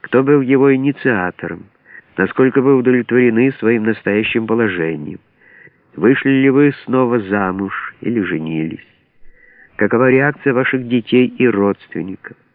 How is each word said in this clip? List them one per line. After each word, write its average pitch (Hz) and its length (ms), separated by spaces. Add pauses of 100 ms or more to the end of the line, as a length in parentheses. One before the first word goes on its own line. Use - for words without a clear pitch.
Кто 127 200
был 143 180
его 135 340
инициатором? 104 920 (500)
Насколько 131 440
вы 135 160
удовлетворены 123 760
своим 113 320
настоящим 110 640
положением? 87 760 (760)
Вышли 131 340
ли 135 200
вы 139 240 (100)
снова 123 360
замуж 98 800
или 117 200
женились? 80 680 (920)
Какова 113 340
реакция 139 420
ваших 127 360
детей 123 380
и 123 200
родственников? 98 880 (180)